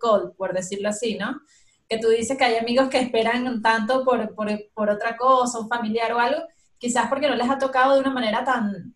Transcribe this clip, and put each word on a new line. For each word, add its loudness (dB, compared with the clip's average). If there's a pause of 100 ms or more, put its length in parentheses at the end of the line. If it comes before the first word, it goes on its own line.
call, 0
por -6
decirlo -4
así, -4
¿no? -6 (480)
Que -2
tú 2
dices 2
que 0
hay 4
amigos 2
que 2
esperan 0
tanto 2
por, 0
por, -4 (260)
por 0
otra -2
cosa, 2
un -8
familiar -2
o 0
algo, 0 (360)
quizás 0
porque 0
no 0
les 0
ha -2
tocado 2
de 6
una 0
manera -2
tan, -4